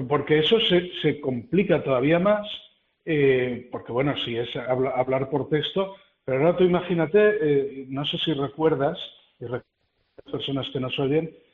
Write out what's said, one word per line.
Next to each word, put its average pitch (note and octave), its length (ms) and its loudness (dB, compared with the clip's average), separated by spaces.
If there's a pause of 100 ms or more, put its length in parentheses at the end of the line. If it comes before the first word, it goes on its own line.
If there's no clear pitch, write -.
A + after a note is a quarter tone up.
porque C#3+ 300 2
eso F#3 220 4
se, F3 300 2 (120)
se D3 180 0
complica D3 640 0
todavía C#3 360 2
más, G#3 280 2 (580)
eh, C3 640 2
porque, - 220 -10
bueno, C3+ 220 0 (100)
sí A#2 120 -4
es A#2 200 -6
habla-, B2+ 400 -2
hablar C3 340 0
por C3 180 -2
texto, F#3+ 480 -2 (280)
pero C3 140 -2
ahora E3+ 180 4
tú F3+ 80 4
imagínate, F3 540 2 (220)
eh, C#3 480 0
no C3+ 180 -6
sé - 120 -6
si D#3+ 140 -2
recuerdas, D3 680 0 (420)
y B2+ 40 -12
recuerdas A#2+ 220 -8 (580)
las - 80 -12
personas C3+ 400 -6
que C3+ 80 -4
nos B2+ 180 -6
oyen, D3+ 360 0 (200)